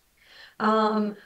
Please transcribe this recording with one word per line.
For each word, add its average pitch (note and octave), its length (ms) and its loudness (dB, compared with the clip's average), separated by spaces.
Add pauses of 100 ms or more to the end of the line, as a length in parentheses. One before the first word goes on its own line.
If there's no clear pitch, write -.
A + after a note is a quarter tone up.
(600)
Um, G#3+ 560 0 (100)